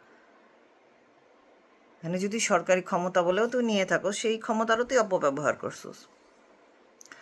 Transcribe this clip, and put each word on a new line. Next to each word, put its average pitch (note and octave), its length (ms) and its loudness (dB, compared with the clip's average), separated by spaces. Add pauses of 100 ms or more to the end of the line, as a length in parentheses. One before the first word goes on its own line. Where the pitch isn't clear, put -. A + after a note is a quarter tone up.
(2000)
মানে, E3+ 160 -6
যদি G3+ 200 -4
সরকারি F#3 420 2
ক্ষমতা F3+ 420 0
বলেও F#3 240 2
তুই B3 160 -2
নিয়ে G#3 220 2
থাকো, F3+ 260 0
সেই A3 260 -2
ক্ষমতারও A3+ 460 0
তুই B3+ 140 0
অপব্যবহার D3 580 2
করছিস। - 520 -12 (1160)